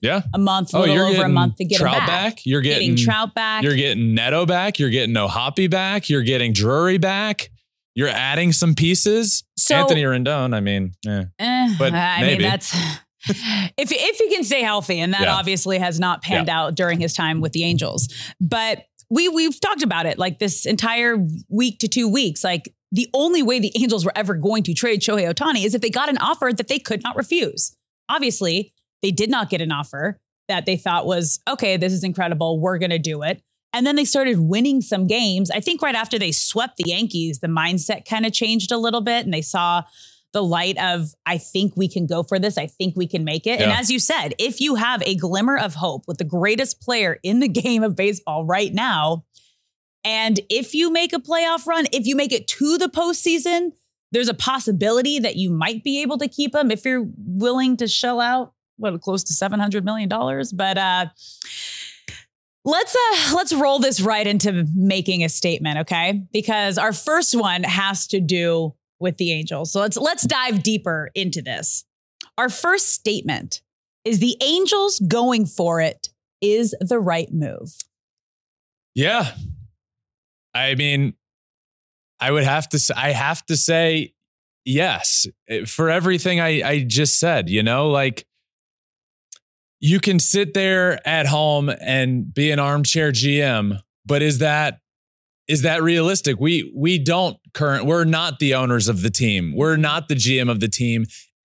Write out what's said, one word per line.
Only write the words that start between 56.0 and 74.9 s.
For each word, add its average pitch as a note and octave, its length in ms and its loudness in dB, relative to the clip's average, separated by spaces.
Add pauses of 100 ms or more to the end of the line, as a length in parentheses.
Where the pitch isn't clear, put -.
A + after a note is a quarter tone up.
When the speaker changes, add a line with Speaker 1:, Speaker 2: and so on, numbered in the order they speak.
Speaker 2:
able D4 160 -2
to D4 100 -2
keep C#4 260 -4
him C#4+ 180 2
if G#3+ 120 -2
you're B3+ 240 -2 (100)
willing A#3+ 600 0
to A#3 100 -2
shell B3 320 0
out, A#3+ 340 -2 (240)
what, F#3+ 240 -4
close F#3+ 220 -2
to - 100 -8
seven G3 280 -2
hundred G3+ 240 -2
million G#3+ 240 -2
dollars. A#3 420 -4
But, F#3+ 260 -2
uh, F#3 280 0 (1600)
let's, E4+ 300 2
uh, F#4 400 2
let's F4 180 0
roll C#4 260 4
this B3 220 2
right G#3+ 240 2
into G3 400 0 (100)
making F#3 480 0
a D#3+ 60 0
statement, D#3 500 -2
okay? F3 520 -2
Because G#3 460 0
our G#3 160 2
first D#4 420 0
one F#3 280 0
has F#3+ 440 -2
to G3 120 0
do E3+ 540 0 (260)
with F3 180 -2
the E3+ 140 -2
Angels. D#3 400 -6
So G3 80 -2
let's, G#3 180 0
let's D#4 260 -2
dive B3 400 0
deeper E3+ 520 -4
into F3+ 260 -4
this. A2+ 440 -6 (520)
Our B3 120 0
first F#4 400 0
statement - 720 -4 (440)
is A3 140 2
the A#3+ 220 0
Angels F#4+ 580 0